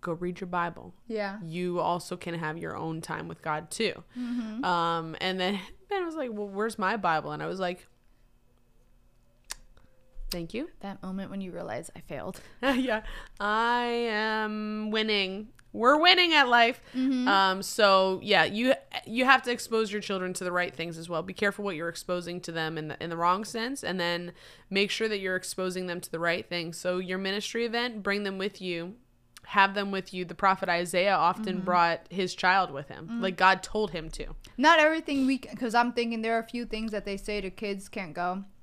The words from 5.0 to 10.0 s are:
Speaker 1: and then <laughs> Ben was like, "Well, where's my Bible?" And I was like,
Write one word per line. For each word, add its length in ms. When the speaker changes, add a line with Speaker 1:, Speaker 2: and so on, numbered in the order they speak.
Speaker 1:
and 180
then 180
<laughs> 160
Ben 160
was 100
like, 180
"Well, 160
where's 280
my 200
Bible?" 340
And 100
I 60
was 140
like, 260